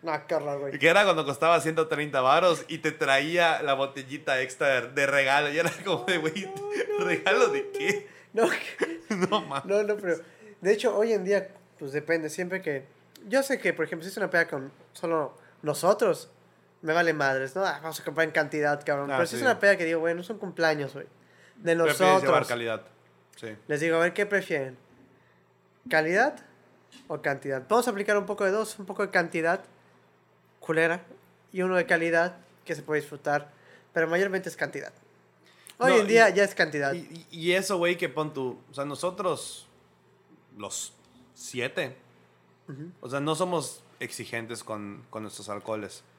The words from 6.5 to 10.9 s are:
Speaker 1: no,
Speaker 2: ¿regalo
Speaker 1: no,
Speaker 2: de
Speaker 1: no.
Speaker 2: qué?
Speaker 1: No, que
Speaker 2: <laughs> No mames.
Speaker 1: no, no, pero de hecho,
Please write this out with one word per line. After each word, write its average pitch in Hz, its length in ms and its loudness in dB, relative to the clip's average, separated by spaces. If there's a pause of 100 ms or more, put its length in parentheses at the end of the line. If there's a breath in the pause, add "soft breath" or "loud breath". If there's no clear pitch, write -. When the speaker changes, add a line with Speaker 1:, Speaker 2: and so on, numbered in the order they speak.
Speaker 1:
no, - 60 0
Speaker 2:
¿regalo 196 420 2
Speaker 1:
no, - 60 0
Speaker 2:
de 139 100 -2
Speaker 1:
no. - 80 -12
Speaker 2:
qué? 196 360 -2 (260 loud breath)
Speaker 1:
No, 226 160 2
que - 680 -6
Speaker 2:
<laughs> 185 140 0
No 202 120 0
mames. 139 240 -6
Speaker 1:
no, 196 180 2
no, 208 120 -2
pero 185 220 -2 (440 loud breath)
de 190 120 2
hecho, 220 220 0